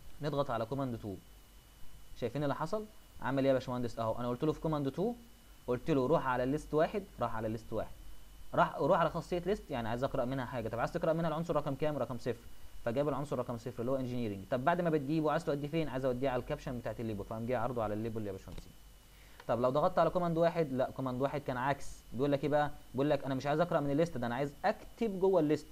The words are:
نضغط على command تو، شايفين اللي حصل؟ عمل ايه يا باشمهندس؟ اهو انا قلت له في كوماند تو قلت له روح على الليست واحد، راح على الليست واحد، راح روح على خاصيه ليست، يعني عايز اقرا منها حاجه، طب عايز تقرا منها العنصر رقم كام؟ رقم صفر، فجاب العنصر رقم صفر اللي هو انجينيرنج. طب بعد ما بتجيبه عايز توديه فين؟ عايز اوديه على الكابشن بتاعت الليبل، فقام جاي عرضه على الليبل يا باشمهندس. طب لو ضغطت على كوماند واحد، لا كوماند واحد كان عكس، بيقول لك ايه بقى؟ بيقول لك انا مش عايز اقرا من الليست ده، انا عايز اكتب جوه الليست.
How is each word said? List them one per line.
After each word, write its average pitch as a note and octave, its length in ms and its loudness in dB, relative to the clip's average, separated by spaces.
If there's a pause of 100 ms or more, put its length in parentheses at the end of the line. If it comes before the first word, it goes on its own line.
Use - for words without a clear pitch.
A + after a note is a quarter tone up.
(220)
نضغط C#3+ 280 0
على A2+ 140 0
command C3 340 -2
تو، G#2+ 160 -6 (1040)
شايفين B2+ 220 -2
اللي C#3+ 120 0
حصل؟ G#3 300 -4 (380)
عمل C3+ 200 0
ايه C3+ 60 4
يا C3+ 60 6
باشمهندس؟ B2 440 -2
اهو A2+ 200 -2
انا A#2+ 100 -2
قلت B2 160 -2
له D3+ 80 2
في D3 80 -6
كوماند D3 300 0
تو G3+ 220 -2 (540)
قلت B2 240 0
له C3+ 160 6
روح C#3 200 4
على B2+ 160 2
الليست C#3 320 -2
واحد، F#3 280 2 (180)
راح A#2 160 0
على A2+ 100 0
الليست A2 260 0
واحد، G2 180 0 (640)
راح E3 220 8
روح E3 240 6
على D#3+ 100 6
خاصيه E3+ 360 -2
ليست، G#3 240 0
يعني A#2 180 -2
عايز A#2+ 160 0
اقرا C3+ 200 2
منها C3 200 0
حاجه، A#2 240 -4
طب A2+ 100 -2
عايز B2+ 140 0
تقرا F3 200 2
منها E3+ 160 2
العنصر D#3+ 280 0
رقم C#3+ 180 0
كام؟ D3+ 240 0
رقم A#2+ 200 -2
صفر، A2+ 260 -4 (400)
فجاب C3 240 2
العنصر C#3 300 -2
رقم B2 200 -4
صفر A#2+ 220 -8
اللي A#2+ 100 0
هو C3+ 60 2
انجينيرنج. A#2+ 540 -2
طب C3 140 0
بعد F3 160 4
ما E3+ 100 2
بتجيبه D3+ 400 2
عايز D#3+ 140 0
توديه C#3+ 240 -2
فين؟ D#3 200 0
عايز C3 160 -4
اوديه B2+ 240 2
على B2+ 120 0
الكابشن C#3+ 380 -6
بتاعت A2+ 220 -6
الليبل، A2 240 -4
فقام A2+ 220 -6
جاي B2 100 0
عرضه A#2+ 260 0
على G#2 120 0
الليبل A2 320 -4
يا G2 60 -4
باشمهندس. F#2 300 -10 (840)
طب A#2+ 120 2
لو B2+ 100 4
ضغطت D#3 280 2
على E3 120 4
كوماند E3+ 280 0
واحد، E3 340 2
لا B2+ 180 0
كوماند B2+ 320 -2
واحد C#3 180 -2
كان C3 160 -4
عكس، C#3 300 -2 (260)
بيقول C#3 200 2
لك C#3 120 2
ايه D3 60 0
بقى؟ D3 200 4 (240)
بيقول C#3 160 2
لك C#3+ 140 2
انا C3+ 100 -2
مش C3 120 -2
عايز D3+ 140 2
اقرا E3+ 200 4
من C#3+ 100 0
الليست E3 280 2
ده، A#2+ 80 0
انا A#2 80 -2
عايز C#3+ 180 -2 (120)
اكتب G3+ 560 -2
جوه F#3+ 200 6
الليست. D3+ 320 2